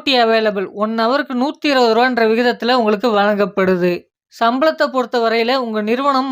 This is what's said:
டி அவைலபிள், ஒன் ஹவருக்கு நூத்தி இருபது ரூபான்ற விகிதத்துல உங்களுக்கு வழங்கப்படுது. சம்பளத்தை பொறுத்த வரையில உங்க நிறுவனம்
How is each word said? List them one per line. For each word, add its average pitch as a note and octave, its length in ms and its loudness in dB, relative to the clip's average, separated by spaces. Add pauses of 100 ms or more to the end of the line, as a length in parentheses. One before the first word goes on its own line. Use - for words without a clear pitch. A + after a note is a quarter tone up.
டி C#4 80 0 (100)
அவைலபிள், A3 440 0 (160)
ஒன் A3 100 -4 (100)
ஹவருக்கு C4+ 400 -2
நூத்தி D4+ 300 -4
இருபது A#3+ 240 4
ரூபான்ற B3 340 2
விகிதத்துல A#3 500 0
உங்களுக்கு G#3+ 360 0
வழங்கப்படுது. G3 760 0 (480)
சம்பளத்தை C#4+ 540 0
பொறுத்த B3 300 -2
வரையில A3+ 260 0 (140)
உங்க G#3+ 240 -4
நிறுவனம் C4+ 420 0